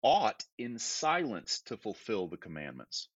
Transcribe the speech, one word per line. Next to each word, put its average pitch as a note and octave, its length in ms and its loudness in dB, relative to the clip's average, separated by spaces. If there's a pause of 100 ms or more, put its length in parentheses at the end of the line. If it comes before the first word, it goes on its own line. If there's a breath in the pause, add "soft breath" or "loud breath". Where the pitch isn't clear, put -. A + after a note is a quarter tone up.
ought C3+ 420 6 (140)
in A#2+ 200 -6
silence D#3 840 0
to - 140 -8
fulfill G2 520 -4
the E2+ 80 -8
commandments D2 800 -10